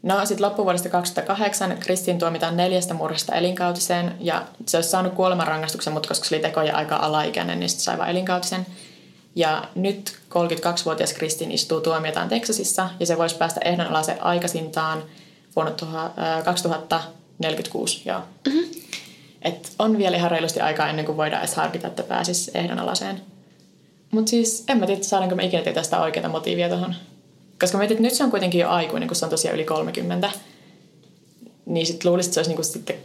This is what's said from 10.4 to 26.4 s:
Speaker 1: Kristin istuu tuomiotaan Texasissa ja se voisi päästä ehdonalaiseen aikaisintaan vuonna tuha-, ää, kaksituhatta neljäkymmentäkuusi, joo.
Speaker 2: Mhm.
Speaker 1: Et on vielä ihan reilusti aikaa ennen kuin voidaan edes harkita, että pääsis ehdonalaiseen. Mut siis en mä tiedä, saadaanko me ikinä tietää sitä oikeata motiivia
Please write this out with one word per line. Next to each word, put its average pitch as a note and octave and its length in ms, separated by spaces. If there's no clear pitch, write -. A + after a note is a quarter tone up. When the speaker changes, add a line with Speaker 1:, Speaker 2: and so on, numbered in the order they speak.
Speaker 1:
Kristin D#3 380
istuu D#3+ 300
tuomiotaan D#3+ 480
Texasissa G#3 600
ja F3 60
se E3+ 120
voisi E3 180
päästä E3+ 300
ehdonalaiseen E3 580
aikaisintaan D#3+ 800
vuonna D#3+ 160
tuha-, D#3+ 460
ää, D#3+ 240
kaksituhatta E3 600
neljäkymmentäkuusi, - 680
joo. F#3+ 140
Speaker 2:
Mhm. C#4 100
Speaker 1:
Et - 380
on A3 180
vielä F#3 200
ihan F3 140
reilusti E3 280
aikaa D#3 300
ennen D#3 160
kuin D#3 120
voidaan D#3 240
edes - 140
harkita, D#3+ 320
että - 160
pääsis - 500
ehdonalaiseen. F#3 680
Mut A3 160
siis A#3 400
en C4+ 100
mä G3 80
tiedä, F#3+ 180
saadaanko F#3 320
me F#3 100
ikinä F3+ 180
tietää E3 200
sitä E3 180
oikeata E3 280
motiivia F3 400